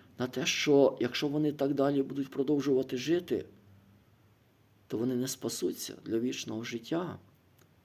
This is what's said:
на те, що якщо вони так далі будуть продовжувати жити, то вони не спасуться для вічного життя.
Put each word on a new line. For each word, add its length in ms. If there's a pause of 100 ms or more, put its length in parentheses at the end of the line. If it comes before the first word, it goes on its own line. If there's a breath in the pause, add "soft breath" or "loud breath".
(200 loud breath)
на 80
те, 180
що 540
якщо 280
вони 240
так 220
далі 300
будуть 280
продовжувати 640
жити, 480 (1400)
то 100
вони 180
не 120
спасуться 640 (120)
для 140
вічного 440
життя. 560 (640)